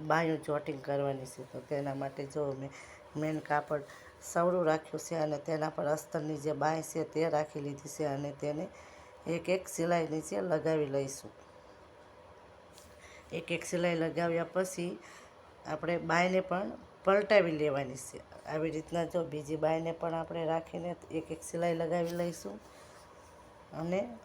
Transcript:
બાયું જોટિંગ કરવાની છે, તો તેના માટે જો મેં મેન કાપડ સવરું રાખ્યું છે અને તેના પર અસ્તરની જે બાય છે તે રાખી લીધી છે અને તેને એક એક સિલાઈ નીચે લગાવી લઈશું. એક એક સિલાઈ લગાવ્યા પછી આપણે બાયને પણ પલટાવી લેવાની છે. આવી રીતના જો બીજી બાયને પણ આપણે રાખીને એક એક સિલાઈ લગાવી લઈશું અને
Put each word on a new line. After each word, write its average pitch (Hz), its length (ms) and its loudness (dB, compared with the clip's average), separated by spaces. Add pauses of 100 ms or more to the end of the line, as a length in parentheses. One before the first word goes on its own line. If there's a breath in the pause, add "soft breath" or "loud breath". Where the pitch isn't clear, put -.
બાયું 160 380 4
જોટિંગ 147 400 -2
કરવાની 139 440 0
છે, 131 180 -14
તો - 180 -12
તેના 143 340 -2
માટે 139 300 -6
જો 147 260 -4
મેં 135 200 -6 (420 loud breath)
મેન 156 280 -2
કાપડ 147 420 0 (360 loud breath)
સવરું 175 460 2
રાખ્યું 156 360 2
છે - 140 -6
અને 151 240 0
તેના 156 300 0
પર 151 180 -2
અસ્તરની 156 500 -2
જે 147 160 -2
બાય 156 300 2
છે 160 200 -4
તે 156 260 0
રાખી 151 320 0
લીધી 143 280 -6
છે - 160 -4
અને 143 260 -2
તેને 147 340 -4 (580 loud breath)
એક 165 240 -2
એક 185 180 4
સિલાઈ 170 420 2
નીચે 156 320 -2
લગાવી 160 480 2
લઈશું. 135 440 -2 (2000 loud breath)
એક 165 180 -6
એક 165 160 -2
સિલાઈ 175 360 2
લગાવ્યા 165 520 2
પછી 180 400 0 (760 loud breath)
આપણે 160 340 0
બાયને 175 420 4
પણ 185 280 -2 (300)
પલટાવી 196 580 8
લેવાની 139 440 0
છે. - 160 -12 (260)
આવી 156 280 0
રીતના 160 340 -2
જો 170 180 0
બીજી 151 340 -4
બાયને 160 360 2
પણ 165 200 -2
આપણે 165 320 -2
રાખીને 165 440 -2 (180)
એક 160 200 -4
એક 160 160 -8
સિલાઈ 170 320 0
લગાવી 170 420 0
લઈશું 175 380 -4 (1160 loud breath)
અને 170 280 -2 (260)